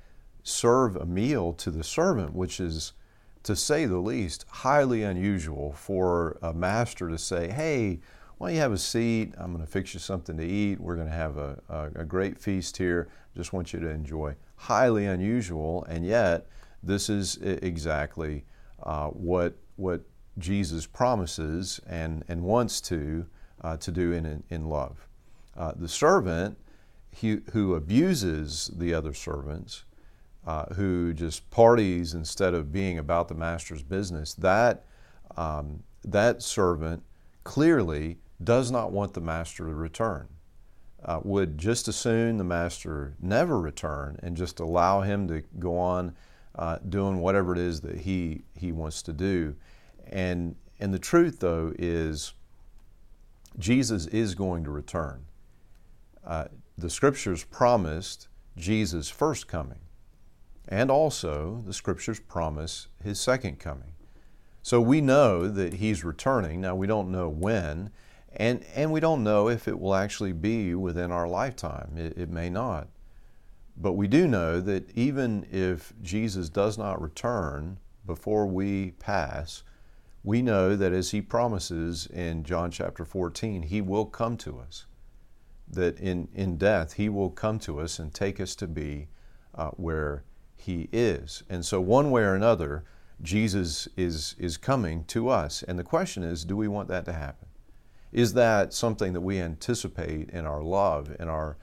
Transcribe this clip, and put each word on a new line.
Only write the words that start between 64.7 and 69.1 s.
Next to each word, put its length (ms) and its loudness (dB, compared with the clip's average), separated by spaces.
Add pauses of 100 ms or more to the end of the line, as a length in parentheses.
we 200 8
know 480 6
that 260 0
he's 300 0
returning. 560 0
Now, 160 -2
we 100 0
don't 240 2
know 180 0
when, 640 -2 (440)
and, 300 0 (100)
and 160 0
we 100 2
don't 220 4